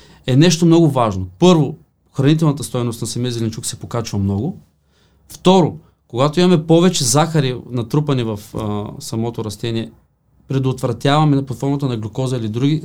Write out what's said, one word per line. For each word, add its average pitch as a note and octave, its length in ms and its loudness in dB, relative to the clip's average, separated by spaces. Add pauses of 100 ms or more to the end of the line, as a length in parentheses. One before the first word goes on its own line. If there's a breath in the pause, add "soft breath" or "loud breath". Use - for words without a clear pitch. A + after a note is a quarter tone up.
(260 soft breath)
е B2+ 100 2
нещо F3 300 4
много E3 240 6
важно. G#2 360 -2 (120)
Първо, E3 380 4 (400)
хранителната C#3+ 480 2
стойност A#2+ 360 -4
на A#2 60 -6
самия B2 260 -4
зеленчук A2+ 340 -6
се - 100 -8
покачва A#2 420 -6
много. G2+ 400 -2 (720)
Второ, F3+ 480 2 (320 soft breath)
когато D3 320 0
имаме F3+ 260 4
повече E3+ 380 4
захари C#3+ 520 0 (140)
натрупани B2+ 520 -2
в, G#2+ 180 -6 (140)
а, G#2 300 -6 (160)
самото A2+ 440 -6
растение, A2+ 460 -6 (580)
предотвратяваме C3+ 880 0
на, C#3 60 0
под B2+ 160 -8
формата C#3 280 -4
на B2 100 -4
глюкоза B2+ 400 -4
или A2 120 -4
други, C#3+ 360 0